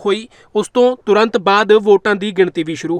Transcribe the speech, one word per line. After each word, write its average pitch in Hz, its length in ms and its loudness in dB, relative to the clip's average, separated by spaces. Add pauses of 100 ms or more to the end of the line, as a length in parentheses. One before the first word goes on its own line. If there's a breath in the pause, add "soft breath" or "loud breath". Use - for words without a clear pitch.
ਹੋਈ। 208 220 -4 (280 soft breath)
ਉਸ 208 140 -4
ਤੋਂ 247 260 2 (100)
ਤੁਰੰਤ 214 320 0
ਬਾਅਦ 196 360 0
ਵੋਟਾਂ 208 420 2
ਦੀ 202 160 -6
ਗਿਣਤੀ 175 320 -2
ਵੀ 160 120 -8
ਸ਼ੁਰੂ 165 240 -6